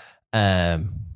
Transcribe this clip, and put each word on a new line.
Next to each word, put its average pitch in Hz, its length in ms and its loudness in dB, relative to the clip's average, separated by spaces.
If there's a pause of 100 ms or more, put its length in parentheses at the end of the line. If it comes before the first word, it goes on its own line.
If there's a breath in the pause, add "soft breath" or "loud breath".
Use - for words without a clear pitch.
(320 loud breath)
Um, 92 640 2 (220)